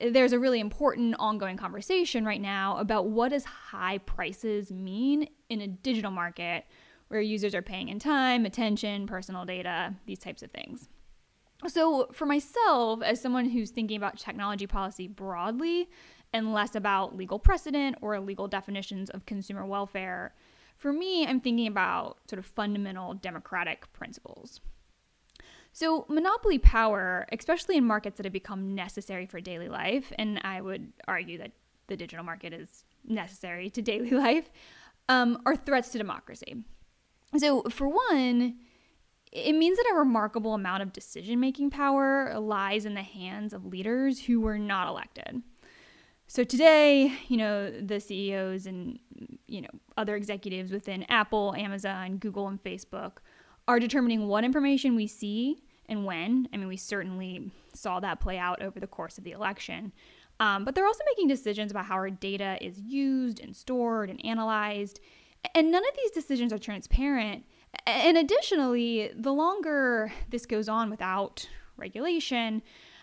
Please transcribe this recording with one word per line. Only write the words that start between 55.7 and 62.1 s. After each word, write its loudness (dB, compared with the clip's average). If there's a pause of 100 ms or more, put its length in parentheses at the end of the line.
and -4
when. 0
I -6
mean, -6
we -8
certainly -6 (220)
saw -4
that -4
play -2
out -2
over -8
the -8
course -12
of -14
the -12
election. -6 (460)
Um, 2
but -2
they're 4
also 2
making 4
decisions 0
about -4
how -2
our -2
data -4